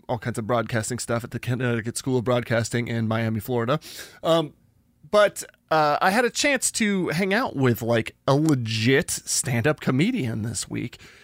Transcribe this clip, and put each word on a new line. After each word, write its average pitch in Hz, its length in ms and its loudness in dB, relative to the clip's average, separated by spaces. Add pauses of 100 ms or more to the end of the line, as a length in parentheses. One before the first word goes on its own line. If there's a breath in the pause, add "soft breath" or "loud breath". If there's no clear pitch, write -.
all 123 120 -2
kinds 117 180 -6
of 110 80 -6
broadcasting 117 540 -2
stuff 117 240 -4
at - 80 -10
the 120 80 -8
Connecticut 120 580 -2
School 127 200 0
of 117 60 0
Broadcasting 120 640 0
in 113 200 -2
Miami, 110 320 0
Florida. 123 400 0 (420 loud breath)
Um, 165 320 2 (560)
but, 208 340 4 (280)
uh, 151 300 4
I 190 100 4
had 240 120 2
a 233 60 2
chance - 440 0
to 196 360 0
hang 190 240 0
out 247 220 0
with, 127 260 2
like, 117 340 0 (120)
a 139 80 6
legit 131 720 2
stand-up - 680 -2
comedian 131 640 0
this - 260 -6
week. 113 300 -8 (240 loud breath)